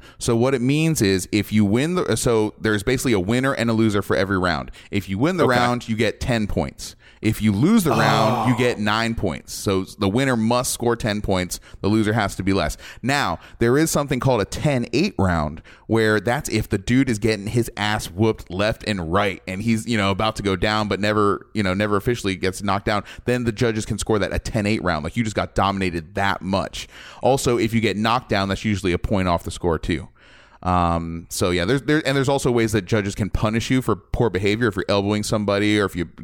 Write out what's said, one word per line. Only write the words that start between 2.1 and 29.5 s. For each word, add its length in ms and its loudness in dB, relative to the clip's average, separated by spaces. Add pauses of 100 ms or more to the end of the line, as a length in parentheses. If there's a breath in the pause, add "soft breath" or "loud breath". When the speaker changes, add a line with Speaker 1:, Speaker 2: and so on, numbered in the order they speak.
Speaker 1:
so 460 2
there's 220 0
basically 300 0
a 60 4
winner 340 0
and 180 -2
a 20 0
loser 300 2
for 120 -2
every 220 0
round. 320 -2 (220 loud breath)
If 180 -4
you 80 -4
win 200 0
the 80 2
Speaker 2:
Okay. 120 2
Speaker 1:
round, 320 0
you 60 -4
get 240 0
ten 260 -2
points. 500 -4 (240 soft breath)
If 220 -2
you 100 4
lose 320 4
the 60 0
round, 580 2
you 60 4
Speaker 2:
Oh. 60 -2
Speaker 1:
get 180 2
nine 380 0
points. 360 -6
So 340 -2 (120)
the 100 0
winner 300 2
must 340 0
score 240 0
ten 240 -2
points. 400 -2 (220 loud breath)
The 60 0
loser 260 2
has 220 0
to 80 -6
be 100 2
less. 240 -2 (240 loud breath)
Now, 380 -2 (180 loud breath)
there 180 4
is 140 2
something 300 -2
called 200 2
a 60 0
ten 480 -2
eight 240 0
round 460 0 (240 loud breath)
where 320 2
that's 300 -2
if 200 -2
the 80 0
dude 320 2
is 80 0
getting 300 -2
his 280 0
ass 360 -4
whooped 400 0
left 360 -2
and 240 -2
right 360 0
and 160 -6
he's, 240 0
you 100 0
know, 140 2
about 240 -2
to 80 -6
go 120 0
down 340 0
but 100 -2
never, 560 2
you 80 0
know, 100 2
never 220 0
officially 400 -2
gets 260 -4
knocked 240 -2
down. 180 0 (220 loud breath)
Then 200 0
the 60 0
judges 360 0
can 100 -4
score 220 0
that 120 -2
a 60 -4
ten 300 -2
eight 160 0
round. 200 -2
Like, 140 -8
you 60 0
just 120 -6
got 200 -4
dominated 580 -2
that 300 -2
much. 440 -4 (360 loud breath)
Also, 340 2
if 160 0
you 80 2
get 160 0
knocked 320 0
down, 200 0
that's 140 -4
usually 280 0
a 80 0
point 280 0
off 160 0
the 60 -10
score 300 -2